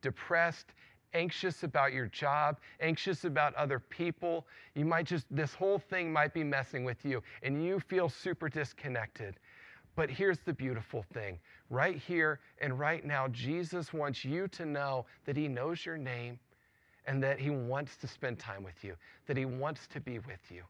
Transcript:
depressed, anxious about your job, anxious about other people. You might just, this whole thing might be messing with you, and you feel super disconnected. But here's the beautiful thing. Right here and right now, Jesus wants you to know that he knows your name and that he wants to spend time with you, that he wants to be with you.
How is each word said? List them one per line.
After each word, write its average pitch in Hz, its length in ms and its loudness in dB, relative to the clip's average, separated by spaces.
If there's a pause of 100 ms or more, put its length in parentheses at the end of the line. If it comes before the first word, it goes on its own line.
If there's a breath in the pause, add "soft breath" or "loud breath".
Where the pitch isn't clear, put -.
depressed, - 720 2 (420 loud breath)
anxious 175 480 0
about 139 280 4
your 127 140 0
job, 147 540 2 (220 loud breath)
anxious 165 440 2
about 147 300 4
other 139 240 2
people. 170 680 -2 (300 loud breath)
You 147 100 2
might 165 220 4
just, 170 240 0
this 143 240 0
whole 196 240 4
thing 175 340 -2
might 151 220 4
be 160 80 2
messing 135 400 0
with 123 200 -2
you, 131 200 0 (180 loud breath)
and 143 240 0
you 185 140 2
feel 180 300 2
super 170 380 -2
disconnected. 120 920 -4 (560 loud breath)
But 151 160 2
here's 180 280 4
the 170 140 -2
beautiful 123 580 -4
thing. 98 280 -8 (320 loud breath)
Right 143 260 2
here 156 420 2 (200 loud breath)
and 131 180 0
right 151 260 0
now, 139 260 0
Jesus 160 640 -2
wants 147 320 -2
you 170 260 0
to - 160 -8
know 143 420 -2 (180 loud breath)
that 143 100 0
he 151 120 2
knows 139 360 -2
your 165 140 -4
name 123 420 -6 (680 soft breath)
and 135 180 2
that 135 160 2
he 139 100 2
wants 135 480 0
to 135 100 -8
spend 123 300 -4
time 98 240 -10
with 95 220 -12
you, 95 120 -8 (300 loud breath)
that 143 100 -2
he 131 100 0
wants 131 420 -4
to 147 120 -10
be 123 200 -6
with 104 320 -14
you. 87 180 -14